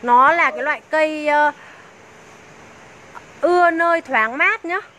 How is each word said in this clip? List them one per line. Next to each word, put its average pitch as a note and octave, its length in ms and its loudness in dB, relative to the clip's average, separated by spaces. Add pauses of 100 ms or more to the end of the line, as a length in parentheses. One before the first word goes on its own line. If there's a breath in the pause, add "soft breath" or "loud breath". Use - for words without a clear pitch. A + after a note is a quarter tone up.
nó B3 300 4
là E4 200 0
cái B3 120 -10
loại D4 260 -4
cây, D#4 380 -2
ờ, D4 240 2 (1900 loud breath)
ưa F4 300 2
nơi E4 300 0
thoáng A#3+ 360 -2
mát G4 280 -2
nhá. F4 140 -6 (200)